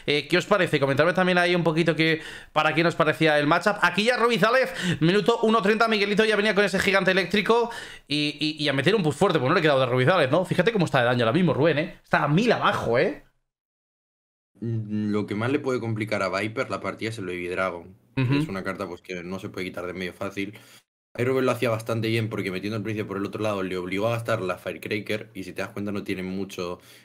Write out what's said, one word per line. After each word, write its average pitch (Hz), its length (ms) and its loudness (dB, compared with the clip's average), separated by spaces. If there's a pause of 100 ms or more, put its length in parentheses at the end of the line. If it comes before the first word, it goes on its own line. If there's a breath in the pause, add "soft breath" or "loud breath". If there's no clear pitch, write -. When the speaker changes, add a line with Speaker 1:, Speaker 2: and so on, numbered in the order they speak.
Speaker 1:
Eh, 143 200 0
¿qué 175 120 2
os 170 80 -2
parece? 180 320 4
Comentadme 139 340 4
también 180 240 2
ahí 175 160 4
un 175 100 2
poquito 165 320 2
que, 160 280 0 (300 loud breath)
para 156 200 2
quién 165 140 2
os 165 80 -2
parecía 156 420 2
el 147 80 2
matchup. 175 380 2
Aquí 180 220 2
ya 240 120 2
Rubizalez, 233 560 2 (260 loud breath)
minuto 202 440 2
uno 220 180 4
treinta, 220 260 2
Miguelito 208 380 2
ya 214 100 2
venía 208 200 2
con 202 100 4
ese 190 140 0
gigante 190 320 2
eléctrico 208 580 2 (380 loud breath)
y, 147 320 -2
y, 151 240 -4
y 147 40 0
a 143 60 2
meter 139 220 2
un 208 80 2
push 151 100 0
fuerte, 180 240 2
pues 127 100 0
no 147 60 4
le 185 80 4
quedaba 147 200 4
de 123 100 2
Rubizalez, 131 400 4
¿no? 175 120 2
Fíjate 180 280 0
cómo 196 140 2
está 131 160 2
de 120 40 4
daño 123 180 2
ahora 113 140 2
mismo, 175 160 4
Rubén, 139 240 2
¿eh? 165 260 -6
Está 165 200 0
a 147 40 2
mil 196 240 4
abajo, 127 460 0
¿eh? 202 280 0 (1400)
Speaker 2:
Lo 107 680 -2
que 104 80 -6
más 117 160 -2
le 147 80 0
puede 127 200 -4
complicar 110 440 -4
a 95 60 0
Viper 107 420 -4
la 95 80 -6
partida 101 300 -6
es 113 80 -10
el 101 80 -8
Baby 90 220 -8
Dragon. 90 480 -4 (220)
Speaker 1:
Ujú. 131 180 0
Speaker 2:
Es 151 120 0
una 95 160 -8
carta, 95 240 -6
pues, 87 140 -12
que 90 220 -12
no 90 160 -10
se 101 100 -10
puede 95 180 -10
quitar 90 180 -10
de 90 80 -8
medio 90 200 -8
fácil. 98 440 -8 (600 loud breath)
Ahí 120 80 -2
Rubén 131 200 0
lo 123 60 2
hacía 117 180 -2
bastante 113 380 -4
bien 113 220 0
porque 101 220 -4
metiendo 98 260 -6
el 101 60 -6
príncipe 104 240 -6
por 95 100 -6
el 101 80 -4
otro 98 160 -8
lado 104 220 -2
le 92 140 -4
obligó 95 300 -4
a 117 40 0
gastar 117 300 -4
la 90 160 -4
Firecracker 104 760 -8
y 95 100 -10
si 90 100 -12
te - 80 -8
das 98 100 -8
cuenta 104 200 -8
no 101 120 -6
tiene 92 200 -6
mucho, 92 560 -8 (240 loud breath)